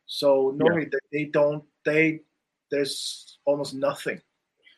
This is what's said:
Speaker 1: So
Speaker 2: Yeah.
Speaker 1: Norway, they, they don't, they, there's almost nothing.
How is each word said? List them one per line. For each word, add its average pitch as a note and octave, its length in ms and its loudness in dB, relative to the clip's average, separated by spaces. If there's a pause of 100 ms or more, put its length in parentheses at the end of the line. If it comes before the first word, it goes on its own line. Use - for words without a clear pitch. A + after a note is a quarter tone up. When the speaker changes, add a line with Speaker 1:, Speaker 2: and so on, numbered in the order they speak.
Speaker 1:
So C3+ 460 2
Speaker 2:
Yeah. C#3 60 -8
Speaker 1:
Norway, D#3+ 280 2
they, C#3 320 -6
they D3+ 80 -2
don't, D3 360 2 (220)
they, D#3 360 2 (500)
there's - 760 -6
almost C#3+ 300 -2
nothing. C#3 460 -4 (580)